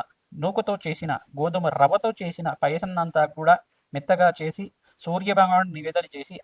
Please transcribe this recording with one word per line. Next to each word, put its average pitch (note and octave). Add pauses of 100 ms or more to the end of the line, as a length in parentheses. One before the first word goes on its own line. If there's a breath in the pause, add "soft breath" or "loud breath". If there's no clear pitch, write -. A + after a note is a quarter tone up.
(340)
నూకతో G3+
చేసిన, E3 (240)
గోధుమ E3
రవ్వతో D#3
చేసిన F3
పాయసాన్నంతా E3+
కూడా D#3 (380)
మెత్తగా F3
చేసి D#3+ (380)
సూర్య F#3
భగవానుడికి F#3
నివేదన D#3+
చేసి, C#3+